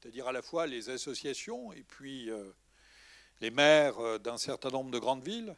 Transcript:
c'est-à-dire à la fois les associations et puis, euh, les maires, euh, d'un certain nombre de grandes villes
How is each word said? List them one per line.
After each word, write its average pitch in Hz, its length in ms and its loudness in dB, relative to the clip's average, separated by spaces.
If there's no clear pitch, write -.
c'est-à-dire 120 260 -8
à 127 40 -2
la 127 100 -2
fois 165 240 -2
les 120 240 -6
associations 151 840 -6
et 151 100 -18
puis, 131 480 -10
euh, 107 200 -6
les 113 100 -2
maires, 143 480 8
euh, 113 180 0
d'un 117 200 -4
certain 135 320 -4
nombre 131 220 -2
de 120 80 0
grandes 127 240 0
villes 208 340 -6